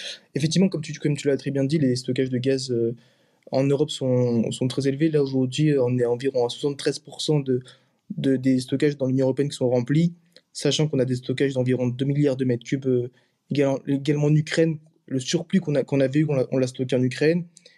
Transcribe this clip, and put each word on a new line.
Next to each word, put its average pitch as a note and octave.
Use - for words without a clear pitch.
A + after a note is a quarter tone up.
Effectivement, D#3+
comme D#3+
tu, D3
comme D3
tu -
l'as C#3
très C#3
bien C3+
dit, D3
les B2+
stockages C3
de B2+
gaz, C3
euh, A#2
en C3+
Europe C#3+
sont, B2
sont -
très C3+
élevés. C#3
Là, D3+
aujourd'hui, C3+
on B2
est A#2+
environ B2
à B2
soixante-treize C#3+
pour -
cent D3+
de, C3
de, C#3
des B2+
stockages C#3+
dans C3+
l'Union C3
européenne C3+
qui -
sont B2+
remplis, C#3+
sachant D3+
qu'on D3
a B2
des B2+
stockages C3+
d'environ B2+
deux B2
milliards C#3+
de C3+
mètres A#2+
cubes, C3+
euh, B2+
également, C3+
également D3
en D3+
Ukraine. D#3+
Le C3
surplus E3+
qu'on D3
a, C3
qu'on C#3
avait C3+
eu, D#3+
on D3
l'a, B2+
on C3+
l'a C3
stocké B2+
en B2+
Ukraine, D#3